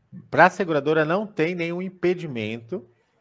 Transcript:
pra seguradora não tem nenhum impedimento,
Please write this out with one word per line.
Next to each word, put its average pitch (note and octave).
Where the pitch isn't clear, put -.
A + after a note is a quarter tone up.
pra D#3+
seguradora D#3+
não F#3
tem F3+
nenhum E3+
impedimento, A#2+